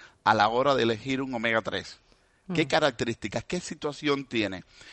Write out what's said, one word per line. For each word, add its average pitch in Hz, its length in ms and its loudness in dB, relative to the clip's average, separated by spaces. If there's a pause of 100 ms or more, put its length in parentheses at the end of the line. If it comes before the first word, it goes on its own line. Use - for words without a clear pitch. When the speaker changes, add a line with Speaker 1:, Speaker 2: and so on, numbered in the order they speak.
(240)
Speaker 1:
a 107 100 6
la 104 140 6
hora 131 260 2
de 127 80 2
elegir 117 400 0
un 131 100 -6
omega 113 300 0
tres. 92 380 -8 (520)
¿Qué 160 120 2
Speaker 2:
Mm. 135 40 -2
Speaker 1:
características, 139 760 -2
qué 180 160 -6
situación 147 640 -4
tiene? 101 400 -2 (280)